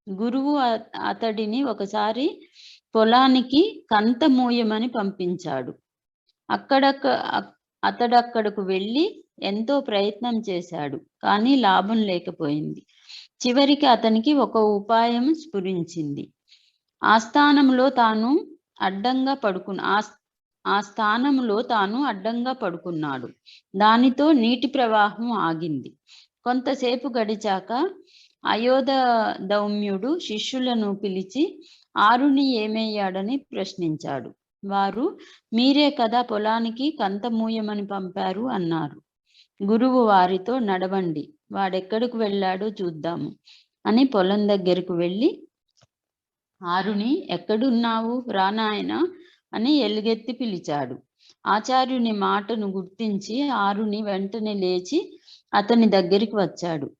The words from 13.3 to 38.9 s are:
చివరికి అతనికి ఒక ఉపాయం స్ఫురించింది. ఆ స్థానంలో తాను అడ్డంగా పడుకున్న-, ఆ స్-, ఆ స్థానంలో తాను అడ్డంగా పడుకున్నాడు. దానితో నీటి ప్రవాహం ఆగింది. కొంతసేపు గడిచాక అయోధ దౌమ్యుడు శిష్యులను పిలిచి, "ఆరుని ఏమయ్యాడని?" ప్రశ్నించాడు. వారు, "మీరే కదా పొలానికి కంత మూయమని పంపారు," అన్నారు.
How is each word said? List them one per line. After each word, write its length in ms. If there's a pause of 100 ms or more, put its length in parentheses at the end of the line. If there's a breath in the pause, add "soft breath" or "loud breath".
చివరికి 380
అతనికి 480
ఒక 240
ఉపాయం 760
స్ఫురించింది. 1000 (720 soft breath)
ఆ 140
స్థానంలో 720
తాను 580 (340)
అడ్డంగా 520
పడుకున్న-, 480
ఆ 180
స్-, 120 (560)
ఆ 140
స్థానంలో 800
తాను 420
అడ్డంగా 480
పడుకున్నాడు. 800 (460 soft breath)
దానితో 560
నీటి 360
ప్రవాహం 640
ఆగింది. 640 (500 soft breath)
కొంతసేపు 640
గడిచాక 800 (560 soft breath)
అయోధ 420 (540)
దౌమ్యుడు 760
శిష్యులను 760
పిలిచి, 720 (300 loud breath)
"ఆరుని 580
ఏమయ్యాడని?" 840
ప్రశ్నించాడు. 920 (340)
వారు, 520 (360 loud breath)
"మీరే 360
కదా 320
పొలానికి 800
కంత 260
మూయమని 640
పంపారు," 540
అన్నారు. 600 (640 soft breath)